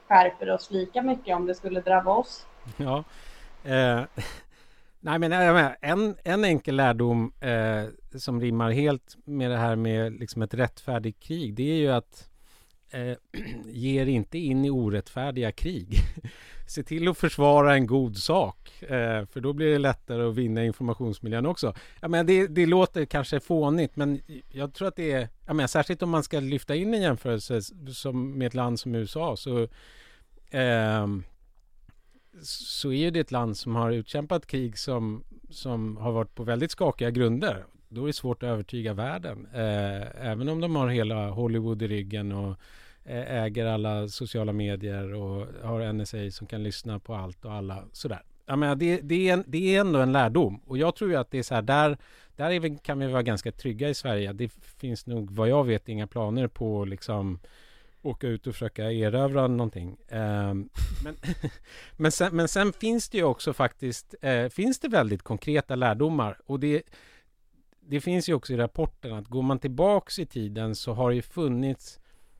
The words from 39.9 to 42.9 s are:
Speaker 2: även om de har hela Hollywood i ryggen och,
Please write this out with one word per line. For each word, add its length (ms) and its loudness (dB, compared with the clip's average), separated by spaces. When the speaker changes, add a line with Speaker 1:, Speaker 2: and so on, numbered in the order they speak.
Speaker 2:
även 180 -2
om 120 -2
de 160 0
har 120 2
hela 420 0
Hollywood 520 0
i 60 -2
ryggen 440 -4
och, 240 -4